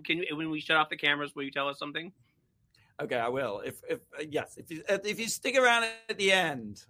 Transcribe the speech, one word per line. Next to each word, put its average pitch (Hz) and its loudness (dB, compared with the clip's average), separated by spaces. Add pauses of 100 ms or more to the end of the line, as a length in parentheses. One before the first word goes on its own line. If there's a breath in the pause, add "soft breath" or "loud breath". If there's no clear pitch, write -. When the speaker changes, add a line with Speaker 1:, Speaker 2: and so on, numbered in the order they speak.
Speaker 1:
can 170 0
you, 160 -4
when 160 -4
we 156 -4
shut 160 2
off 156 4
the 156 -8
cameras, 147 0
will 143 -4
you 139 -6
tell 139 0
us 139 -4
something? 156 -8 (880)
Speaker 2:
Okay, 131 -2
I 117 0
will. 123 -2
If, - -8 (140)
if, 160 -2 (180)
uh, 151 -8
yes, 143 -6
if - -16
you, 156 -12
uh, 202 2
if 208 -4
you 226 -4
stick 262 0
around 233 6 (240)
at 214 2
the 190 4
end, 139 2